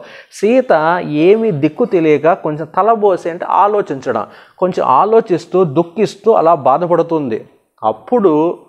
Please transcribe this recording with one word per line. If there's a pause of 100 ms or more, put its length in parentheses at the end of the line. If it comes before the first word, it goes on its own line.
(320)
సీత
ఏమీ
దిక్కు
తెలియక
కొంచెం (100)
తలబోసి
అంటే
ఆలోచించడం, (300)
కొంచెం
ఆలోచిస్తూ
దుఃఖిస్తూ
అలా
బాధపడుతుంది. (340)
అప్పుడు